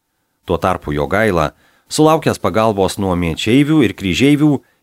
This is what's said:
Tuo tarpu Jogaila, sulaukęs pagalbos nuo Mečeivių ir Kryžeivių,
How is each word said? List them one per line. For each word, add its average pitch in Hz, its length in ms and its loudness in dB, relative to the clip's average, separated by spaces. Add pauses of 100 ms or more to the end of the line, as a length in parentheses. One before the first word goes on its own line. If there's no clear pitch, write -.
(460)
Tuo 85 120 0
tarpu 90 340 -4
Jogaila, 80 600 0 (360)
sulaukęs 156 540 0
pagalbos 98 560 0
nuo 95 180 -2
Mečeivių 120 680 0
ir 98 80 -2
Kryžeivių, 139 600 0 (280)